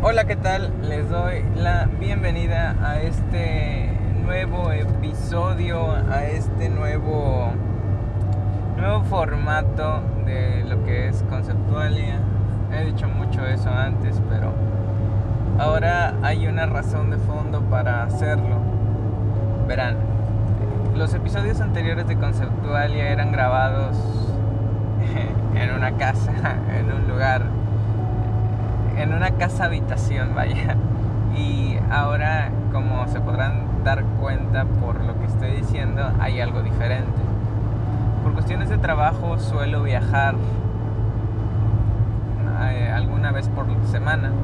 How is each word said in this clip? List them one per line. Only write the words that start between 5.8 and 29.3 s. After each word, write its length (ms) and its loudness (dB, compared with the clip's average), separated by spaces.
a 140 0
este 440 -2
nuevo, 800 0
nuevo 280 0
formato 1000 0
de 360 0
lo 200 0
que 240 0
es 160 0
Conceptualia. 960 0
He 140 0
dicho 220 -2
mucho 400 0
eso 240 0
antes, 580 0
pero 240 0
ahora 640 2
hay 240 2
una 220 0
razón 420 0
de 80 0
fondo 440 0
para 420 2
hacerlo. 560 0
Verán, 280 0
los 200 2
episodios 460 0
anteriores 440 0
de 100 0
Conceptualia 960 0
eran 220 2
grabados 680 2
<laughs> 680 0
en 180 0
una 240 0
casa, 340 0
<laughs> 260 0
en 140 0
un 140 2
lugar, 340 2
en 160 0
una 180 2